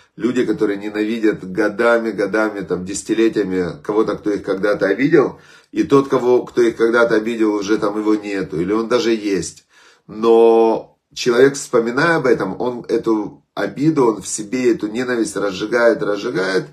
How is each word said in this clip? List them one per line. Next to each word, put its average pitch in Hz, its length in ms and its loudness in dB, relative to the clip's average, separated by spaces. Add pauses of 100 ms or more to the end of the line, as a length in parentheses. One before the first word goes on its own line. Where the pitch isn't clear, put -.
(160)
люди, 120 300 0
которые 101 320 0
ненавидят 104 720 -2
годами, 110 600 0
годами, 101 480 -2
там, 90 240 -6
десятилетиями 95 960 -2
кого-то, 107 340 -2
кто 104 140 -4
их 95 140 -4
когда-то 101 420 -2
обидел, 131 540 2 (320)
и 107 100 0
тот, 139 260 4
кого, 123 360 2
кто - 180 0
их 113 140 2
когда-то 117 400 2
обидел, 107 380 0
уже 104 240 -2
там 104 200 -4
его 107 160 0
нету, 98 460 -6
или 92 120 -2
он 113 160 -2
даже 117 220 0
есть. 104 540 -4 (420)
Но 113 880 4 (160)
человек, 131 420 2
вспоминая 127 640 0
об 147 100 -2
этом, 101 340 0
он 120 280 -6
эту 107 540 -2 (120)
обиду, 135 520 0
он 101 160 0
в - 60 -12
себе 120 440 -2
эту 101 140 -2
ненависть 113 500 -4
разжигает, 104 680 0
разжигает, 101 680 -2